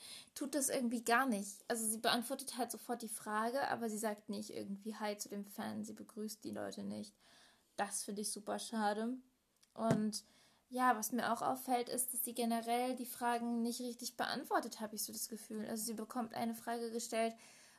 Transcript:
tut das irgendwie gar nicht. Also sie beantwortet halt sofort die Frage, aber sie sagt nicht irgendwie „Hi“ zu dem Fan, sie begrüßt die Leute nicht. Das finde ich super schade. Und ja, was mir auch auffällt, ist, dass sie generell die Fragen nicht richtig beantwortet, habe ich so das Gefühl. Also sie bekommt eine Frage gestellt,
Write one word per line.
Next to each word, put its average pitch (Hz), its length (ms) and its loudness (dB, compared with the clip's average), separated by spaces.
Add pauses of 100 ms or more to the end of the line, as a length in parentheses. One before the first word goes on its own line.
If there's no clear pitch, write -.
(340)
tut 277 200 -2
das 277 140 4
irgendwie 240 340 2
gar 240 240 6
nicht. 202 400 0
Also 226 200 2
sie 220 120 0
beantwortet 240 580 2
halt 233 140 0
sofort 233 320 -4
die 220 60 -6
Frage, 226 600 0
aber 226 220 0
sie 214 80 -2
sagt 208 300 -2
nicht 208 220 -4
irgendwie 202 440 -6
„Hi“ 208 240 -2
zu - 100 -6
dem 202 160 -4
Fan, 214 380 -6
sie 214 120 -8
begrüßt 214 500 -8
die 214 80 -6
Leute 202 320 -4
nicht. 208 280 -6 (640)
Das 196 280 0
finde 208 180 -4
ich 208 80 -2
super 208 280 -2
schade. 220 560 2 (600)
Und 214 500 4 (440)
ja, 254 280 6
was 214 160 -2
mir 233 200 4
auch 226 100 0
auffällt, 254 460 2
ist, - 240 0
dass - 120 0
sie 240 100 -2
generell 240 600 2
die 254 100 -4
Fragen 233 560 0
nicht 233 180 0
richtig 240 360 -6
beantwortet, 285 640 0
habe 214 160 -6
ich 208 80 -2
so 214 80 -6
das - 160 -4
Gefühl. 214 400 -6
Also 220 160 -2
sie 233 100 -2
bekommt 226 400 -4
eine 226 200 0
Frage 233 360 -4
gestellt, 226 440 2 (440)